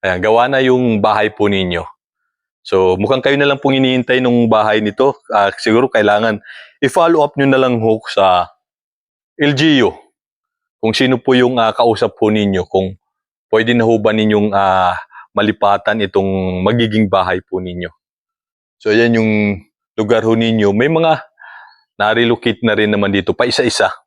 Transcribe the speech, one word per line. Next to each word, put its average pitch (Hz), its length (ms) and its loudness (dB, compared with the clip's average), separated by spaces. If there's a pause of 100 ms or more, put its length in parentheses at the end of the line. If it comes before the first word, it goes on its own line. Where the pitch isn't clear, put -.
Ayan, 92 160 -2
gawa 113 320 2
na 135 80 0
yung 127 400 2
bahay 107 320 0
po 104 160 -2
ninyo. 92 400 -2 (720)
So, 92 400 0
mukhang 123 240 -2
kayo 139 160 0
na 143 80 2
lang 139 100 0
pong 135 220 0
hinihintay 127 400 0
nung 120 320 2
bahay 107 320 2
nito. 131 320 0 (160)
Ah, 101 240 2
siguro 117 320 0
kailangan 107 560 0 (400)
i-follow 165 400 2
up 143 160 -4
nyo 139 100 2
na 131 60 2
lang 127 240 0
ho 110 320 0
sa 92 400 0 (880)
L 143 160 0
G 143 260 2
U. 101 140 0 (880)
Kung 110 80 0
sino 127 320 -2
po 135 100 0
yung, 127 220 2
ah, 113 160 0
kausap 117 480 -2
po 110 100 2
ninyo, 101 380 -2
kung 95 320 -4 (480)
pwede 113 240 0
na 117 160 2
ho 113 80 2
ba 107 160 0
ninyong, 107 400 0
ah, 92 420 0 (380)
malipatan 104 720 -2
itong 95 580 -2
magiging 110 460 0
bahay 92 340 -2
po - 160 -10
ninyo. 90 320 -8 (920)
So, 107 100 0
ayan 117 220 4
yung 110 160 2 (640)
lugar 110 320 0
ho 113 80 2
ninyo. 110 400 0
May 131 160 0
mga 160 320 0 (720)
na-relocate 113 720 0
na 107 80 2
rin 107 160 0
naman 101 220 -2
dito, 98 180 -2
pa 120 160 -2
isa-isa. 120 400 -2 (200)